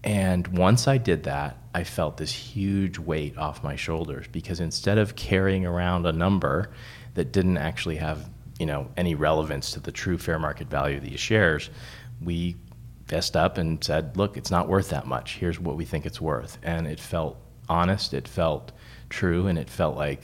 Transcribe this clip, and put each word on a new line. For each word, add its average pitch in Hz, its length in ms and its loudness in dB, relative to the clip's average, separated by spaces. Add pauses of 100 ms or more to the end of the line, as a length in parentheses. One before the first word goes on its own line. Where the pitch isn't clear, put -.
And 92 460 4
once 92 380 6
I 135 120 8
did 87 260 4
that, 69 320 -4 (180)
I 87 100 0
felt 80 340 -2
this 78 140 -4
huge 98 640 -2
weight 78 400 -2
off 76 260 -4
my 71 120 -4
shoulders, 80 540 -4
because 82 300 -4
instead 98 380 2
of 107 180 2
carrying 95 480 2
around 90 420 2
a 82 60 2
number 85 580 2 (440)
that 76 180 -2
didn't 92 240 4
actually 80 400 -2
have, 78 320 -4 (300)
you 80 80 -2
know, 73 300 -2
any 87 180 2
relevance 76 580 2
to - 80 -8
the 73 120 -8
true 87 260 -2
fair 82 200 -2
market 73 300 -4
value 69 300 0
of 69 40 -10
these 65 180 -8
shares, 87 500 4 (520)
we 85 340 -2 (500)
fessed - 300 0
up 82 220 2
and 80 240 0
said, 78 340 -2
"Look, 101 200 0
it's - 140 -6
not 87 180 2
worth 98 220 4
that 69 160 -4
much. 64 320 -4
Here's 82 200 0
what 82 180 -2
we 82 80 -4
think 78 220 -4
it's - 140 -8
worth." 73 420 -4
And 82 240 -2
it 76 140 -6
felt 80 380 -4 (300)
honest, 87 440 2
it 67 160 -4
felt 82 440 0 (360)
true, 90 380 2
and 90 120 2
it - 120 -6
felt 78 260 0
like 73 280 -2